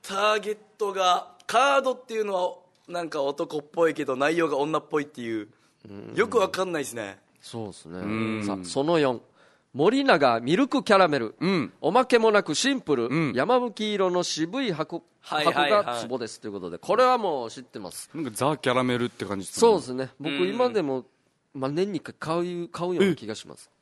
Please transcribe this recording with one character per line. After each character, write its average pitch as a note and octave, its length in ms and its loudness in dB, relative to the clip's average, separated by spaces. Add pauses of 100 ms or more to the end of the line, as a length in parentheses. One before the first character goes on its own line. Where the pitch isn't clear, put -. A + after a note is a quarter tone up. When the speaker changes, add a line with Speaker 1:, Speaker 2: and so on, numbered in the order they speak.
Speaker 1:
タ - 140 -12
ー G#3+ 260 2
ゲ G#3 120 -6
ッ G#3 60 -6 (200)
ト G3 160 -2
が、 F#3 400 2 (120)
カ C#4 320 4
ー C4 40 2
ド C4 100 0
っ - 140 -8
て A3+ 80 -12
い A3 60 -2
う G#3+ 40 0
の G3+ 100 -4
は F3+ 220 -2 (320)
な F3 140 -6
ん D#3+ 80 -8
か D3+ 120 -4
男 D3 360 -2
っ - 20 -4
ぽ E3 300 2
い - 20 -4
け D3 140 -4
ど C3+ 100 0
内 D3+ 220 2
容 D#3+ 100 2
が C#3+ 80 0
女 D3+ 220 0
っ D3+ 100 -6
ぽ D3+ 140 0
い - 20 -4
っ - 20 -10
て C#3+ 140 -16
い A2+ 220 -6
う、 G#2 60 -14 (380)
Speaker 2:
う G2+ 60 -18
ん。 G#2+ 220 -16
Speaker 1:
よ G#3+ 140 0
く B3 100 0
わ F#3+ 100 2
か F#3 160 -4
ん F3+ 80 -6
な D#3 80 -4
い C3+ 40 -4
で A2+ 40 -10
す A2 60 -14
ね。 G2+ 240 -10 (240)
Speaker 2:
そ A2+ 220 -10
う - 20 -8
で F#2 80 -10
す - 120 -20
ね。 F2 120 -12
Speaker 3:
う F#2 80 -8
ん。 A2 400 -4
Speaker 2:
さ G2+ 120 -4
あ、 F#2 60 -10
そ C3+ 180 -2
の E3 160 2
四。 B2+ 220 2 (540)
森 A3 300 2
永 C#3 360 4
ミ C3+ 160 0
ル B3+ 120 4
ク C4 140 0
キ G#3+ 120 4
ャ - 20 8
ラ F#3+ 100 8
メ D3 120 2
ル。 A2+ 200 -4
Speaker 3:
う D3 80 -2
ん。 F3+ 260 0 (100)
Speaker 2:
お C#3+ 100 2
ま B3 140 4
け A#3+ 120 4
も A3 120 6
な G#3 120 6
く D#3 120 -4
シ C4+ 180 0
ン C4 80 -2
プ D3 160 0
ル。 A#2 120 0
Speaker 3:
う B2+ 60 -2
ん。 D#3 200 0
Speaker 2:
山 G3+ 260 2
吹 G#3+ 320 -4
色 F#3+ 180 0
の F3+ 120 0
渋 E3+ 420 -4
い G#3 80 -2
箱、 D#3+ 320 -6 (160)
Speaker 1:
は D3+ 220 -4
い - 20 0
は E3 60 4
い - 40 -2
は D3 140 2
い。 - 20 2
Speaker 2:
箱 G3+ 200 2
が A#2+ 100 -4
ツ A2+ 80 -8
ボ B2+ 100 -4
で A2+ 100 -6
す。 - 120 -16
と A2+ 80 -10
い - 0 -
う G2+ 40 -8
こ G2 80 -8
と F2 100 -8
で。 E2+ 80 -10
こ G3+ 180 -2
れ B3+ 80 4
は B3+ 140 4
も D3+ 280 -2
う A2 40 -12
知 C3+ 100 -16
っ - 40 -18
て - 140 -16
ま F#2 120 -10
す。 - 240 -16
Speaker 3:
な E3 80 -6
ん - 20 -4
か B2 80 -4
ザ・ C#3 240 2
キ C3 140 0
ャ B2 40 2
ラ B2+ 80 2
メ B2+ 140 0
ル A#2+ 100 0
っ - 40 -4
て - 160 -8
感 G2 120 -4
じ F#2 80 -8
で - 60 -14
す - 40 -10
ね。 - 40 0
Speaker 2:
そ A3+ 160 8
う D3+ 40 0
で A#2 40 -12
す B2+ 80 -10
ね。 B2+ 260 -6
僕 C#3+ 140 -6
Speaker 1:
う C#3 140 0
ん。 - 20 -2
Speaker 2:
今 A#3+ 220 0
で A3 100 0
も、 C3+ 240 -2 (480)
ま C3+ 160 -4
あ、 - 20 0
年 F#3+ 220 -2
に E3 60 -6
一 - 20 -6
回 - 180 -16
買 F3 440 -4
う、 E3+ 60 -8
買 F3 200 -6
う F3+ 60 -2
よ F3 80 2
う G3 80 6
な D#3 60 2
気 A#2 100 -14
が G#2+ 80 -8
し - 140 -14
ま C#2+ 100 -18
す。 - 120 -20 (120)